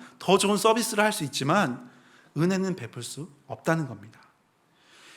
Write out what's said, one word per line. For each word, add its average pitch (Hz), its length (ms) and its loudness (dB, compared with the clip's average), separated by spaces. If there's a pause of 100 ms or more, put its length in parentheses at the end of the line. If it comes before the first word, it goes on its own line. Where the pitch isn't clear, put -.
(180)
더 185 200 4
좋은 202 180 2
서비스를 220 460 2
할 214 100 2
수 165 120 -4
있지만 143 680 -2 (460)
은혜는 185 400 0
베풀 120 260 -12
수 - 280 -12 (160)
없다는 160 420 -2
겁니다. 107 320 -16 (960)